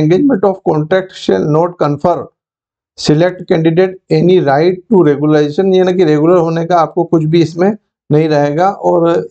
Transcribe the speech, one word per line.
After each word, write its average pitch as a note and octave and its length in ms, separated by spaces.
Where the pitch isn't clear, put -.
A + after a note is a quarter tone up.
engagement F#3+ 440
of F#3+ 100
contract E3 420
shall - 400
not E3+ 320
confer D3 420
select F3 520
candidate E3 420
any E3+ 340
right D#3 300
to F3+ 280
regulation, D3+ 720
यानी F#3 180
कि F#3 100
regular D#3 340
होने E3 280
का F3+ 120
आपको D#3+ 260
कुछ E3 200
भी D#3+ 180
इसमें F3 360
नहीं D#3 180
रहेगा। D3 400
और E3+ 600